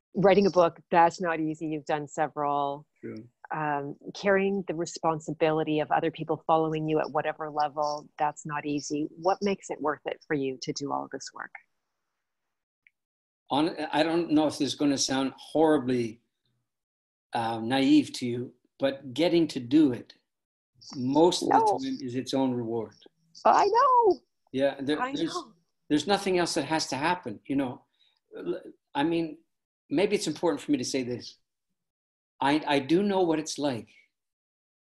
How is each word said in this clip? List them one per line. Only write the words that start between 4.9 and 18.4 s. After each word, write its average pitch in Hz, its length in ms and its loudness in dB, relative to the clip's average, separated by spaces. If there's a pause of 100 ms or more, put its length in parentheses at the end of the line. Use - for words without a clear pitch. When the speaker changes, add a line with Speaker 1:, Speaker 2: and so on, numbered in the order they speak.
Speaker 1:
of 143 120 -2
other 156 200 0
people 156 340 -6
following 156 420 2
you 156 120 0
at 135 120 -2
whatever 151 380 -4
level, 147 580 -4 (100)
that's 147 280 -4
not 147 200 -6
easy. 147 420 -4 (140)
What 180 200 2
makes 196 280 -4
it - 120 -8
worth 147 240 -2
it - 220 -8
for 160 60 -2
you 135 300 -4
to 151 100 -8
do 139 180 -8
all 135 140 -4
of 135 60 -14
this - 220 -12
work? - 180 -14 (2000)
Speaker 2:
On, 151 240 2 (200)
I 147 100 4
don't 165 280 0
know 151 160 4
if 135 100 -4
this 135 120 0
is - 60 -6
gonna 143 220 0
sound 135 400 -2
horribly, 127 840 0 (1120)
uh, 113 260 -4
naive 135 540 4
to - 120 -8
you, 120 280 -6 (260)